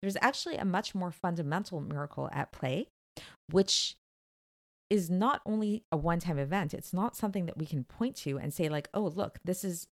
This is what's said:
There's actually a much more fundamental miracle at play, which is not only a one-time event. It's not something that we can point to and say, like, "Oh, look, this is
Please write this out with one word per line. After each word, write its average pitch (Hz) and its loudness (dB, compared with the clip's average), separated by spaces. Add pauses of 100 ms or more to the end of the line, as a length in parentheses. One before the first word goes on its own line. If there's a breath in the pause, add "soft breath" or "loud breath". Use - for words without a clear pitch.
There's 196 -2
actually 277 2
a - -2
much 190 0
more 180 -2
fundamental 170 -2
miracle 143 -4
at 139 -4
play, 139 -2 (600 loud breath)
which - 4 (920)
is 185 4
not 214 4
only 214 0
a 165 0
one-time 170 2
event. 160 0
It's - -8
not 190 0
something 196 0
that - -6
we 156 -2
can 143 -2
point - -2
to 139 -2
and - -4
say, 160 2
like, 151 -2
"Oh, 208 2
look, 190 -2
this 180 -2
is 175 -4 (120)